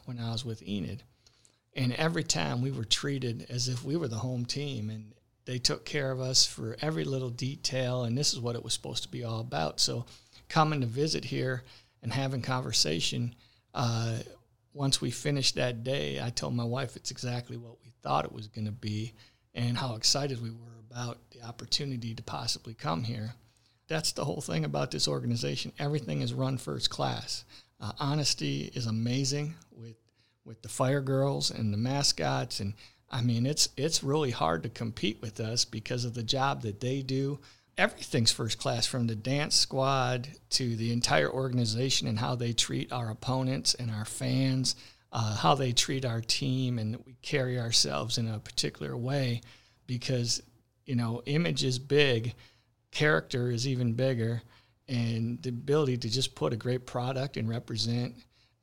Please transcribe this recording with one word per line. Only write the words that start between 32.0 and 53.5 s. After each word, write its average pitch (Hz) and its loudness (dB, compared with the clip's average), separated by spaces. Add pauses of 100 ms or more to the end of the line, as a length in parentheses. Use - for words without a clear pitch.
And, 101 -4 (360)
I 131 0
mean, 120 4
it's, 143 2
it's 156 0
really 143 2
hard 82 2
to - -4
compete - -4
with 110 -8
us 113 0
because 123 -4
of 117 -4
the 117 -6
job 135 0
that 107 -4
they 131 0
do. 135 -2 (380)
Everything's 151 4
first 117 0
class, 123 2
from 123 2
the 113 0
dance 135 2
squad 131 4 (220)
to 120 2
the 117 0
entire 139 4
organization 127 2
and 113 0
how 131 0
they 120 -2
treat - 0
our 120 -4
opponents 131 0
and 120 -4
our 107 -4
fans, 131 0 (340)
uh, 107 -2
how 156 6
they 135 0
treat 135 2
our 117 0
team, 127 0
and 110 0
that - -10
we 127 -20
carry 127 0
ourselves 117 2
in 113 2
a 110 -2
particular - -2
way 123 0 (460)
because, 123 0 (420)
you 139 -2
know, 233 2
image 151 2
is 127 2
big, 131 4 (560)
character 151 4